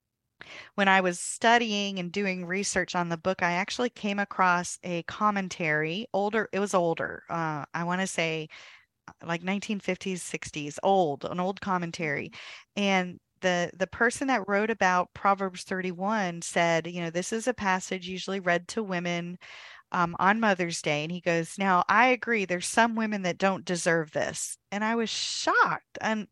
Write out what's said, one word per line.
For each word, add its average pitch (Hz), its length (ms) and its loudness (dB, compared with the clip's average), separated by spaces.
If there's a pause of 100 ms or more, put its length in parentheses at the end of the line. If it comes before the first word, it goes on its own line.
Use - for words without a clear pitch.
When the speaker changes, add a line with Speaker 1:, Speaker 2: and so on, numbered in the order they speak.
(760)
Speaker 1:
when 202 140 4
I 190 120 8
was 180 180 0
studying 208 800 2
and 175 120 -4
doing 185 340 -2
research 185 500 -2
on 175 140 0
the 170 80 -2
book, 185 260 -2
I 175 100 2
actually 208 380 -2
came 202 280 -4
across 180 640 2
a 175 200 -4
commentary, 180 1120 -2
older, 202 380 0
it 185 80 -2
was 202 140 -2
older, 170 560 0
uh, 160 440 -4
I 170 100 -4
wanna 180 240 -2
say, 160 420 -4 (600)
uh, - 180 -18
like, 170 160 -4
nineteen 196 360 -4
fifties, 185 440 -4
sixties, - 600 -8
old, 180 420 2
an 175 140 -6
old 190 220 -4
commentary. 170 680 -4 (480)
Speaker 2:
Mm-hmm. 202 60 0
Speaker 1:
And 185 360 2 (220)
the, 175 360 0
the 185 100 0
person 240 420 0
that 214 200 0
wrote 208 220 2
about 180 440 2
Proverbs 190 480 0
thirty-one 185 800 -2
said, 170 440 2
you 175 140 -6
know, 165 100 -4
"This 180 220 -4
is 226 140 -2
a 247 80 2
passage 185 540 -2
usually 190 320 -6
read 175 280 0
to 226 140 -4
women, 175 540 -4 (560)
um, 170 260 0
on 202 220 4
Mother's 180 400 2
Day." 147 220 0
And 160 80 -6
he 175 100 -6
goes, 165 380 0
"Now, 185 300 6
I 226 200 8
agree, 233 360 2
there's 175 220 -2
some 233 280 4
women 214 280 -2
that 175 160 0
don't 190 260 2
deserve 165 480 2
this." - 440 -4 (140)
And 208 140 -4
I 226 100 0
was 226 160 -2
shocked - 880 0
and 220 300 -2